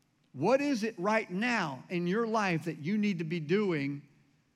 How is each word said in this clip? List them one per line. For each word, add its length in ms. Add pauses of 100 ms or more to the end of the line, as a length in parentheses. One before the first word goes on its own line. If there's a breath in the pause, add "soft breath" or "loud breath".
(320)
What 280
is 240
it 120
right 320
now 640
in 160
your 180
life 420
that 120
you 200
need 200
to 60
be 160
doing 600 (560)